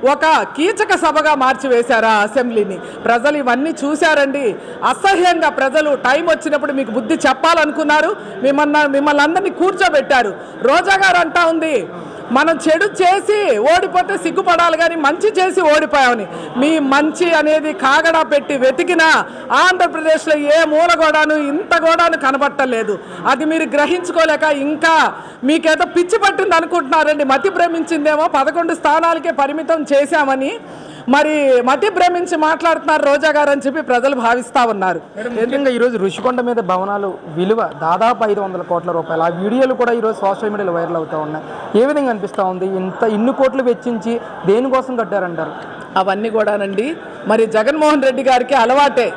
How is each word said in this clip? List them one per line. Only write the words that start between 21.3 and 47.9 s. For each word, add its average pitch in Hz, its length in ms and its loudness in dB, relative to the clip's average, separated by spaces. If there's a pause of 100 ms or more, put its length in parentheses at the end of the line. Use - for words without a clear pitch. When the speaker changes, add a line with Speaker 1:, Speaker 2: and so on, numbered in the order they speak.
Speaker 1:
ఇంత 311 480 0
గోడాను 330 340 4
కనబట్టలేదు. 262 840 -2 (280)
అది 262 180 0
మీరు 320 180 0
గ్రహించుకోలేక 311 800 0
ఇంకా 302 720 0 (300)
మీకేదో 311 400 2
పిచ్చి 349 340 0
పట్టింది 392 380 0
అనుకుంటున్నారండి. 311 680 0
మతి 277 260 2
భ్రమించిందేమో, 330 760 0
పదకొండు 320 460 0
స్థానాలకే 320 560 2
పరిమితం 302 640 0
చేశామని 285 600 2 (560)
మరి 285 540 4
మతి 277 280 2
భ్రమించి 349 460 0
మాట్లాడుతున్నారు 311 680 0
రోజా 294 280 2
గారు 294 200 2
అని 285 160 0
చెప్పి 277 160 -2
ప్రజలు 254 320 0
భావిస్తా 240 500 0
ఉన్నారు. 190 360 -2 (160)
Speaker 2:
మేడం, 233 200 -8
ముఖ్యంగా 262 340 0
ఈరోజు 240 260 0
రుషికొండ 208 440 -2
మీద 240 160 -2
భవనాలు 196 580 -2 (120)
విలువ 180 440 -2 (120)
దాదాపు 214 420 0
ఐదు 208 160 0
వందల 185 220 -6
కోట్ల 175 280 -4
రూపాయలు. 165 320 -2
ఆ 170 60 2
వీడియోలు 226 460 0
కూడా 233 180 0
ఈరోజు 220 280 -2
సోషల్ 196 300 -2
మీడియాలో 202 220 -4
వైరల్ 170 240 -2
అవుతా 160 220 -6
ఉన్నాయి. 156 260 -8 (380)
ఏ 262 40 4
విధంగా 285 240 0
అనిపిస్తా 202 340 -4
ఉంది? 185 220 -4
ఇంత 190 360 -4
ఇన్ని 220 300 0
కోట్లు 262 300 0
వెచ్చించి 233 580 -4 (260)
దేనికోసం 254 500 0
కట్టారంటారు? 175 560 -4 (440)
Speaker 1:
అవన్నీ 196 340 0
కూడానండి 208 640 -2 (300)
మరి 220 200 2
జగన్మోహన్ 285 560 2